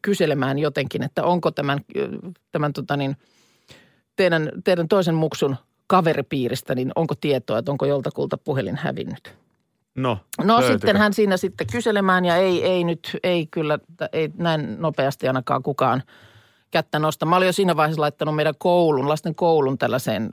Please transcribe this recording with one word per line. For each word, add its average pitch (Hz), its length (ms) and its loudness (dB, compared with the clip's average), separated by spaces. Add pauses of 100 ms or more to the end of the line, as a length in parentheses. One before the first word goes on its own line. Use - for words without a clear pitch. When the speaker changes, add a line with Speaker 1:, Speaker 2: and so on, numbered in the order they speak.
Speaker 1:
kyselemään 147 580 0
jotenkin, 147 440 -2
että 143 200 -4
onko 170 280 2
tämän, 143 280 -2 (180)
ö, 139 120 -2 (420)
tämän 147 220 -2
tota 143 240 -4
niin, 135 180 -2 (1000)
teidän, 165 360 2 (120)
teidän 175 240 2
toisen 175 280 4
muksun 151 400 0 (320)
kaveripiiristä, 143 880 0
niin 127 200 -2
onko 156 200 0
tietoa, 131 420 0
että 123 140 -2
onko 147 140 -2
joltakulta 143 520 -2
puhelin 143 380 -4
hävinnyt? - 580 -8 (600)
Speaker 2:
No, 127 220 -2 (260)
Speaker 1:
No 208 100 4
Speaker 2:
löytyykö? 240 200 4
Speaker 1:
sitten 196 240 2
hän 208 160 4
siinä 196 240 2
sitten 180 340 -4
kyselemään 196 540 0
ja 170 100 4
ei, 185 280 2
ei 185 200 2
nyt, 165 400 -4
ei 175 280 0
kyllä, 151 260 -2
t-, - 360 -10
ei 160 240 -2
näin 160 440 -2
nopeasti 143 460 -2
ainakaan 131 360 -2
kukaan 135 400 0 (680)
kättä 156 280 0
nosta. 151 260 0
Mä 165 100 4
olin 185 100 4
jo 180 80 2
siinä 180 220 2
vaiheessa 156 260 0
laittanut 151 340 -2
meidän 151 220 0
koulun, 160 520 2
lasten 156 260 -2
koulun 147 420 2
tällaiseen, 113 560 -2